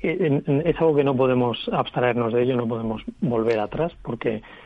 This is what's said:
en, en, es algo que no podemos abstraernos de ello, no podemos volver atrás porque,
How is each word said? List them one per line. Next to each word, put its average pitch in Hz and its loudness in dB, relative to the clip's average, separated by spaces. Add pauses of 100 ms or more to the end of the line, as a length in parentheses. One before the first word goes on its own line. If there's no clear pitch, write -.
en, 151 0
en, 147 2
es 156 2
algo 160 4
que 143 4
no 139 2
podemos 123 2 (140)
abstraernos 120 0
de 120 2
ello, 127 0
no 120 -2
podemos 113 -4 (160)
volver 117 0
atrás 151 -2 (100)
porque, 113 -4 (240)